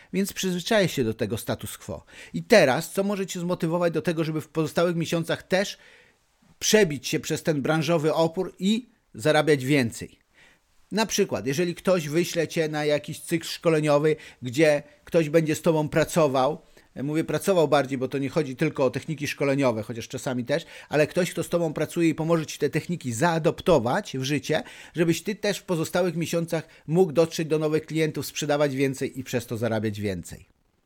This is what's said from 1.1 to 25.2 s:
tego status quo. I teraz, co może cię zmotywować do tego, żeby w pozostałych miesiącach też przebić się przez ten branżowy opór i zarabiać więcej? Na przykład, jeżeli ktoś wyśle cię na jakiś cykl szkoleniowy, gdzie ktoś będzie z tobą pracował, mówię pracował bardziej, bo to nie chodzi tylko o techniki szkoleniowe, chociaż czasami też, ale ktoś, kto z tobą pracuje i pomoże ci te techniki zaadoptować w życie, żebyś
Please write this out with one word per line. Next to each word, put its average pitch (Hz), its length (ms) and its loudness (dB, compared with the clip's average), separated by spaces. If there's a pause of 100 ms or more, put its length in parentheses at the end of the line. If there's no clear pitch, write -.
tego 107 240 -4
status - 400 -6
quo. - 280 -12 (280)
I 165 100 -6
teraz, 160 480 4
co 196 120 -2
może 196 240 -2
cię 185 120 -8
zmotywować 175 540 0
do 156 80 -2
tego, 165 220 -2
żeby 156 180 -4
w - 60 -12
pozostałych 170 480 0
miesiącach 165 480 -2
też 196 340 0 (840)
przebić 180 480 2
się 156 120 0
przez - 240 -6
ten 151 180 0
branżowy 156 520 2
opór 165 460 0
i 214 300 0 (240)
zarabiać 147 520 2
więcej? 131 540 0 (720)
Na 208 140 0
przykład, 123 420 -2
jeżeli 165 280 -2
ktoś 180 320 0
wyśle 165 400 0
cię 160 200 -2
na 151 180 -2
jakiś 147 340 0
cykl - 280 -4
szkoleniowy, 151 680 4 (260)
gdzie 147 420 2 (200)
ktoś 165 260 2
będzie 156 260 4
z 151 60 -8
tobą 156 280 2
pracował, 147 720 2 (420)
mówię 151 200 0
pracował 160 440 2
bardziej, 139 300 2
bo 127 100 -4
to 143 100 -4
nie 135 120 -2
chodzi 131 260 -2
tylko 147 300 0
o 123 40 4
techniki 139 380 -6
szkoleniowe, 135 560 0
chociaż 113 240 -10
czasami 123 380 -6
też, 156 200 -2 (240)
ale 147 180 2
ktoś, 175 240 -2
kto 165 120 -6
z - 60 -10
tobą 170 240 0
pracuje 160 360 0
i 147 60 0
pomoże 165 300 0
ci - 140 -10
te 143 100 0
techniki 151 440 -4
zaadoptować 156 1040 2
w 131 60 -4
życie, 151 400 -2 (320)
żebyś 165 280 0